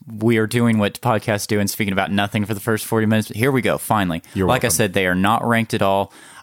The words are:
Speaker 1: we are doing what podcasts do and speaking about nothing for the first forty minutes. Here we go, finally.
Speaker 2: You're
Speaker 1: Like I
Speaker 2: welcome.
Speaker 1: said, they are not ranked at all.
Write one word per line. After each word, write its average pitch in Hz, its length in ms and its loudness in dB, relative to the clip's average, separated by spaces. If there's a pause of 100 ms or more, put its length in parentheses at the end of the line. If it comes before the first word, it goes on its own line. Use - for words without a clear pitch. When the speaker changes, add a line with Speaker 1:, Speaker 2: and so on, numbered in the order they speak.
(140)
Speaker 1:
we 110 220 2
are 110 120 2
doing 117 300 2
what 101 220 0
podcasts 110 480 0
do 104 140 0
and 98 80 0
speaking 98 240 -4
about 92 180 -2
nothing 101 320 -2
for 110 100 -6
the 101 60 -6
first 110 260 -2
forty 110 200 0
minutes. 110 240 0
Here 113 240 0
we 127 80 2
go, 85 160 0
finally. 92 440 -2 (120)
Speaker 2:
You're 95 120 0
Speaker 1:
Like 123 200 2
I - 20 0
Speaker 2:
welcome. - 80 0
Speaker 1:
said, 104 180 0
they 95 140 2
are 90 80 2
not 101 300 2
ranked 113 280 0
at 107 80 -2
all. 98 300 0 (320)